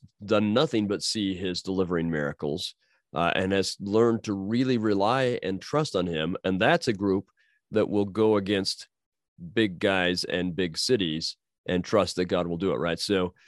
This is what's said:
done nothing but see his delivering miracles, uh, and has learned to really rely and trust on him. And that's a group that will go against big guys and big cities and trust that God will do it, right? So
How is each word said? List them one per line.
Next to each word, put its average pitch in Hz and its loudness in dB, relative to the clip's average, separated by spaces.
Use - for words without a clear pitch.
done 104 2
nothing 117 2
but 98 -2
see 98 -2
his 90 -4
delivering 87 0
miracles, 73 -4
uh, 85 2
and 95 0
has 98 0
learned 110 2
to 107 -4
really 117 0
rely 110 0
and 95 -4
trust 147 -2
on 90 0
him. 82 -2
And 95 0
that's 160 2
a 120 2
group 98 0
that 104 2
will 101 0
go 107 2
against 98 -2
big 107 0
guys 90 2
and 90 -2
big 85 -2
cities 85 -2
and 90 0
trust 98 2
that 92 2
God 90 0
will 85 -4
do 92 0
it, 64 0
right? 82 -2
So 92 0